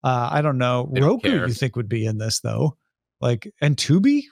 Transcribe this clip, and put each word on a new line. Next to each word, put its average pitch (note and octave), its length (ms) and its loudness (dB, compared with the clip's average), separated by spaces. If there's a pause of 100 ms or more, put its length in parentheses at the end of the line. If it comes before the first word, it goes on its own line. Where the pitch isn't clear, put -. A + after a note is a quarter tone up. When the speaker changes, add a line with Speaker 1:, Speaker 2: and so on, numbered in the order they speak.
Speaker 1:
Uh, B2 280 0
I D3 100 0
don't D3 160 0
know. B2 360 0
Speaker 2:
They B2+ 60 0
don't C#3+ 100 4 (140)
Speaker 1:
Roku, C#4+ 60 2
Speaker 2:
care. D#3+ 180 0
Speaker 1:
you A#2 60 0
think, B2+ 220 -4
would A2+ 140 -6
be A2+ 160 -2
in G#2+ 120 -2
this, A2 220 -4
though. B2+ 360 -2 (440)
Like, A#2+ 420 -2
and D3 160 2
Tubi C4+ 540 2